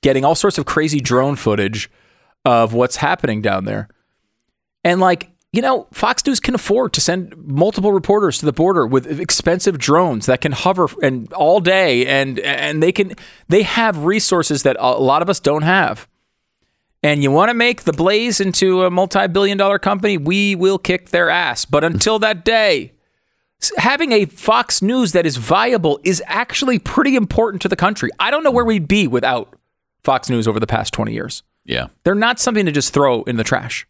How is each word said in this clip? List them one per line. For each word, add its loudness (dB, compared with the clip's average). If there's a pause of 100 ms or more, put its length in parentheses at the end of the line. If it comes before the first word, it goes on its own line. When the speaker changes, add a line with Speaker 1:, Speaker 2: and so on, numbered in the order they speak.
Speaker 1:
getting 2
all 4
sorts 0
of -4
crazy 0
drone 2
footage -2 (560)
of 4
what's 2
happening -2
down -2
there. -8 (960)
And, 2
like, 2 (220)
you 0
know, -2
Fox -2
News 0
can 0
afford 0
to 0
send -2
multiple 0
reporters 0
to -6
the -4
border 2
with -2
expensive -2
drones 0
that 2
can -4
hover 0 (140)
and -2
all 4
day, 2
and, -2
and -2
they 2
can, -2 (340)
they 4
have -2
resources 0
that 2
a 2
lot 2
of -4
us -2
don't 0
have. 0 (920)
And 0
you 2
wanna 4
make 0
the 0
Blaze 0
into 2
a 2
multi-billion 0
dollar 2
company, 0
we 0
will 0
kick -4
their 2
ass. -2
But 2
until 0
that -2
day, 2 (680)
s-, -2
having 0
a 4
Fox -2
News 0
that 2
is -2
viable 0
is 0
actually -2
pretty 0
important 0
to -2
the -2
country. -2 (100)
I 0
don't -2
know 2
where 0
we'd 0
be 2
without -2 (480)
Fox 0
News 0
over 0
the -4
past -4
twenty -4
years. -10 (240)
Speaker 2:
Yeah. -4 (160)
Speaker 1:
They're 2
not 0
something 0
to 0
just -2
throw 2
in -4
the 0
trash. -6